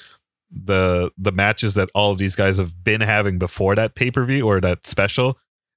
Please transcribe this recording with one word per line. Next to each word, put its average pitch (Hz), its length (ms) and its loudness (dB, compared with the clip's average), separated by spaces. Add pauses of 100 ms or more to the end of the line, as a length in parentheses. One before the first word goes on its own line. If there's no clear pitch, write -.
(520)
the, 92 640 0
the 95 140 -2
matches 101 440 2
that 95 180 0
all 104 180 0
of 95 60 -2
these 98 180 -2
guys 98 220 2
have 87 260 -4
been 110 180 0
having 104 360 0
before 95 380 0
that 113 200 0
pay-per-view 127 500 0
or 101 160 2
that 90 260 -2
special, 123 500 0 (400)